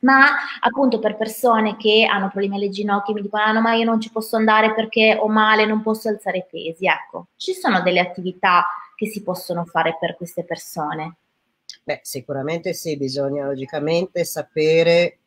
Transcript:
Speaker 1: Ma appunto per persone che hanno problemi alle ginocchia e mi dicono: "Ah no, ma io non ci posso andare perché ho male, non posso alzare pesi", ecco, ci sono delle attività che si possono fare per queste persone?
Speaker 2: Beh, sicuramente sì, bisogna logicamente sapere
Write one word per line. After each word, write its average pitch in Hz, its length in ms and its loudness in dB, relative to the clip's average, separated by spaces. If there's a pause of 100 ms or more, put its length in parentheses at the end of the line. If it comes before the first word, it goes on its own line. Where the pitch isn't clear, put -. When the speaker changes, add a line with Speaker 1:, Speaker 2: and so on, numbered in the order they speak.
Speaker 1:
Ma 269 260 6 (320)
appunto 240 400 2
per 214 160 -2
persone 220 600 0
che 220 280 4
hanno 196 240 0
problemi 196 280 -4
alle 202 120 -2
ginocchia 202 440 -2
e - 20 -2
mi 208 80 -6
dicono: 208 200 -2
"Ah 214 80 4
no, 220 100 2
ma 226 120 2
io 226 120 2
non 226 140 2
ci 220 120 -8
posso 220 240 -6
andare 220 380 4
perché 220 460 2
ho 214 80 0
male, 214 380 4
non 214 160 0
posso 220 280 -4
alzare 185 400 -4
pesi", 165 360 -8
ecco, - 420 -4 (100)
ci - 160 -6
sono 214 280 0
delle 180 180 2
attività 180 640 0 (300)
che 208 120 -6
si 196 160 -12
possono 175 420 -6
fare 165 340 -2
per 175 160 -6
queste 175 280 -12
persone? 160 720 -10 (680)
Speaker 2:
Beh, - 200 -8
sicuramente 147 680 -8
sì, 160 240 -8
bisogna 139 480 -4
logicamente 156 800 -4
sapere 165 1000 2